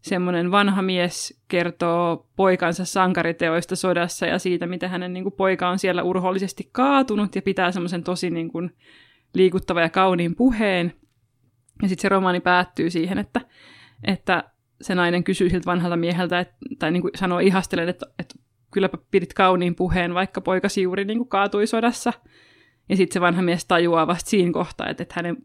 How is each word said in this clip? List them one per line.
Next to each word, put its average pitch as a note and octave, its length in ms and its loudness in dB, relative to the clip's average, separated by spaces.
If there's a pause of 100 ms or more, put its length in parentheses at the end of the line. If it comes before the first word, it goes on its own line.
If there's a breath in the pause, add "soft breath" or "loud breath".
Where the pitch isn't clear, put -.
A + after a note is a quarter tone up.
semmoinen F3+ 500 -2
vanha G3+ 300 2
mies F3+ 640 -2
kertoo E3+ 880 -2
poikansa F3+ 500 2
sankariteoista F3 880 0
sodassa F3 500 -2
ja E3+ 140 0
siitä, F3+ 280 -2
miten F3+ 220 -6
hänen F3+ 240 -6
niinku F#3 180 -6
poika F#3 380 0
on F#3+ 100 -2
siellä F3+ 240 0
urhoollisesti F#3 680 -2
kaatunut, B3+ 640 0
ja F#3+ 60 -2
pitää F#3 300 0
semmoisen F3 320 -4
tosi F3+ 260 -2
niinku E3 400 -6 (640 soft breath)
liikuttavan F3+ 500 2
ja E3 60 2
kauniin F3 460 2
puheen. G#3 580 2 (880)
Ja G3+ 60 0
sitten F#3 140 -2
se G3 80 0
romaani F#3+ 300 2
päättyy F3+ 500 0
siihen, F3 280 -2
että, - 240 -4 (640 loud breath)
että F#3 400 -2 (380)
se F#3 140 -2
nainen F3 280 2
kysyy F#3 260 0
siltä F3 160 0
vanhalta F3 320 0
mieheltä, F3 420 0
et, F3+ 100 -4 (300)
tai D#3+ 120 -2
niinku F3+ 240 0
sanoo F3+ 240 -2
ihastellen, F#3 500 2
että, - 160 -8 (140)
että - 160 -12 (380)
kylläpä F#3+ 240 0 (140)
pidit F#3 220 0
kauniin F3+ 420 2
puheen, F3 380 0
vaikka F#3 280 -2
poikasi F#3+ 400 0
juuri F#3 240 -2
niinku A3+ 200 -2
kaatui G3+ 420 0
sodassa. A3+ 460 -2 (760 soft breath)
Ja F#3+ 60 2
sit F3+ 160 4
se - 100 -2
vanha F3 200 2
mies F3 240 0
tajuaa E3+ 420 2
vasta F3 220 -4
siinä F3 220 4
kohtaa, - 380 -6
että, - 140 -8
että - 120 -12
hänen E3+ 300 -6